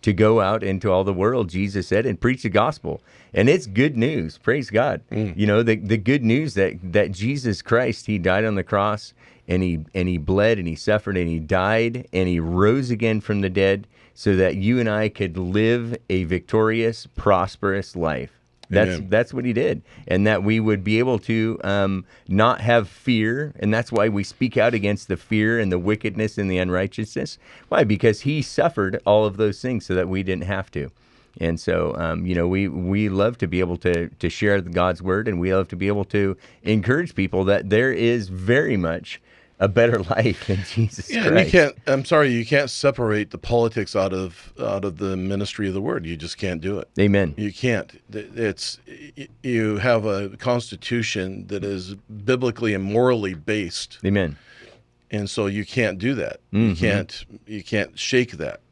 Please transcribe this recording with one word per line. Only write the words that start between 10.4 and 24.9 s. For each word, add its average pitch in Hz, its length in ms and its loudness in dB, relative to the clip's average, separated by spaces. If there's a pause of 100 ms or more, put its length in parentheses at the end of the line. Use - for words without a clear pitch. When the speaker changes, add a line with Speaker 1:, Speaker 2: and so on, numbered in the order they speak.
Speaker 1:
and 90 80 -6
he 82 80 -4
suffered 101 440 -2
and 87 100 0
he 82 100 -2
died 107 760 0
and 92 160 2
he 85 100 2
rose 104 500 2
again 110 300 0
from 104 220 -2
the 95 80 -2
dead 98 360 2 (280)
so 101 220 2
that 92 200 4
you 113 240 2
and 117 80 2
I 107 220 0
could 92 260 -4
live 110 580 0 (140)
a 92 160 0
victorious, 110 920 0
prosperous 98 800 0
life. 78 440 -4 (300)
That's, 98 280 4
Speaker 2:
Amen. 92 120 -8
Speaker 1:
that's 113 240 0
what 123 100 -6
he 123 80 0
did. - 300 -2 (260)
And 101 180 2
that 104 180 2
we 110 160 2
would 107 240 0
be 107 140 2
able 123 220 2
to, 113 440 0
um, 98 400 0 (240)
not 107 320 4
have 110 280 2
fear. 123 680 0
And 104 160 2
that's 117 180 -2
why 110 160 2
we 101 160 -2
speak - 320 -2
out 120 180 4
against 104 340 -2